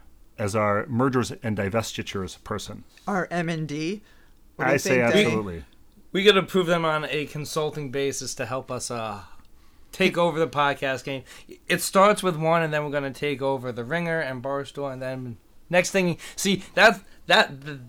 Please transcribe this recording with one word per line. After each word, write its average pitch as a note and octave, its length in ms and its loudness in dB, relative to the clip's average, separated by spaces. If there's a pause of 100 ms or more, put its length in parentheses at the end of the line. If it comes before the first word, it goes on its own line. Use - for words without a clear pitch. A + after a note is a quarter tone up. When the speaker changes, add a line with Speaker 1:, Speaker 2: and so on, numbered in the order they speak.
(380)
Speaker 1:
as G#2+ 180 -4
our G#2 320 2
mergers B2 440 2 (100)
and G#2+ 160 -2
divestitures G2+ 840 -4
person? - 400 -8 (240)
Speaker 2:
Our F#3+ 240 -2
M E3+ 160 -2
and D#3+ 200 -4
D? D#3 340 -4 (560)
What C3 80 -2
do B2+ 60 2
Speaker 1:
I - 20 4
Speaker 2:
you C#3 60 4
Speaker 1:
say F#3+ 100 -2 (100)
Speaker 2:
think, A#2 140 4
Denny? G#3 120 8
Speaker 1:
absolutely. G2+ 380 -2 (480)
Speaker 3:
We F#3+ 140 0
could G3+ 120 10
approve F#3 300 2
them E3+ 160 2
on D#3 220 0
a C#3+ 220 -2
consulting D3+ 640 -6
basis C#3 440 -4
to B2+ 100 -6
help B2+ 240 -6
us, B2 220 -6
uh, A2 300 -6 (720)
take F#3 260 0
over E3+ 220 2
the D#3+ 80 2
podcast C#3 560 -2
game. C3+ 200 -8 (440)
It F3 140 0
starts G3+ 420 4
with F3+ 140 2
one, D#3+ 260 4
and D#3 100 -2
then D3+ 100 0
we're D3 80 -6
gonna C#3 200 -2
take C#3+ 300 -4
over C3+ 300 -2
The A#2 120 -6
Ringer E3 360 -2
and C3 240 -4
Barstool, C#3 480 -6
and C3 100 -10
then B2+ 360 -8 (320)
next F3 220 2
thing, F3+ 260 2 (180)
see, G3 280 0 (120)
that's, G3 240 8 (280)
that, F#3 220 4 (400)